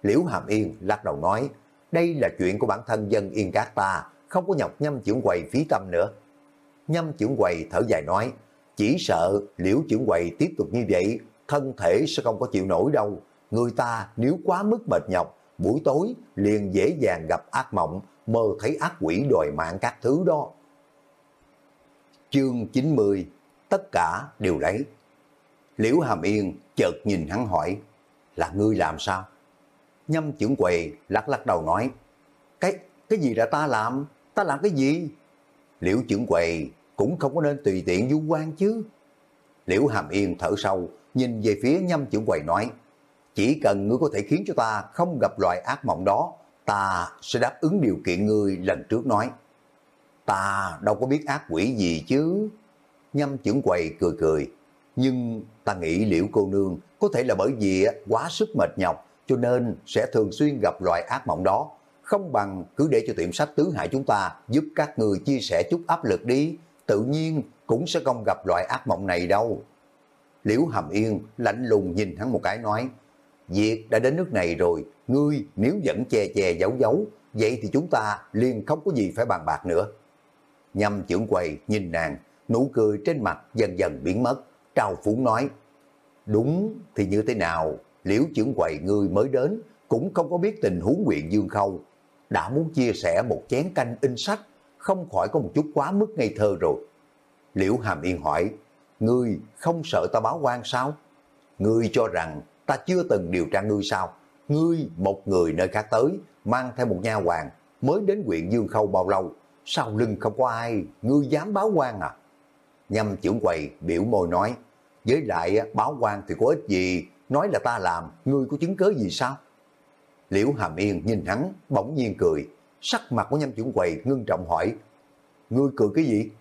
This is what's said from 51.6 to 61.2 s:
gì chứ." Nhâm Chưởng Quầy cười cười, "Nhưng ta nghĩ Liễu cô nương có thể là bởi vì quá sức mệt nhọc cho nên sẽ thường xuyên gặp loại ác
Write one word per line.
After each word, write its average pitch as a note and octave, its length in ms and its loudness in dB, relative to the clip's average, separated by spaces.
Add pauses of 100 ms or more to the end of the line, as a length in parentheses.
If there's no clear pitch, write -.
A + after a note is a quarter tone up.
gì E2+ 320 0
chứ." E3+ 420 0 (640)
Nhâm C#3 240 -2
Chưởng B2 240 0
Quầy F2 280 0 (100)
cười F2 200 2
cười, D#2 320 2 (440)
"Nhưng B2 480 0 (200)
ta G#2 100 0
nghĩ F2 320 0
Liễu F#2 260 4
cô G2+ 160 2
nương G2 300 0 (220)
có G#3 140 2
thể A#2+ 100 2
là - 120 2
bởi G3 240 2
vì F#2+ 280 4 (220)
quá A#2 200 2
sức G#3+ 260 -2
mệt F#2 220 2
nhọc F2+ 300 -2 (200)
cho C3 100 2
nên A#2+ 380 0 (100)
sẽ - 280 0
thường G#2+ 180 2
xuyên D3 300 -2
gặp F#2 200 0
loại F2 200 2
ác B2+ 260 -6